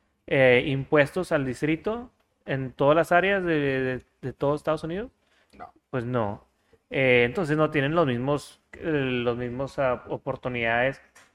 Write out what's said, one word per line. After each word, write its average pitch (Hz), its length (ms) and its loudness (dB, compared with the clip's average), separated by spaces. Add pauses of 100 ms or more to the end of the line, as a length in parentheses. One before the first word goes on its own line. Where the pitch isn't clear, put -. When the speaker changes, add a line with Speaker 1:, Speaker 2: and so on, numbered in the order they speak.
(280)
Speaker 1:
eh, 131 400 6
impuestos 143 640 0
al 143 140 0
distrito 160 680 -4 (340)
en 135 260 -6
todas 143 240 4
las 165 160 2
áreas 185 320 2
de, 160 160 0
de, 131 460 -2 (160)
de 127 120 -8
todo 143 220 0
Estados 156 280 -4
Unidos? 185 260 -8 (480)
Speaker 2:
No. - 160 -20 (160)
Speaker 1:
Pues 120 160 -4
no. 120 400 -4 (460)
Eh, 127 340 4
entonces 151 320 -2
no 156 140 0
tienen 151 240 -2
los 170 100 2
mismos, 131 560 -4 (120)
eh, - 180 -6
los 123 460 -2
mismos, 123 420 -8
ah, 127 280 0
oportunidades 123 960 -2 (320)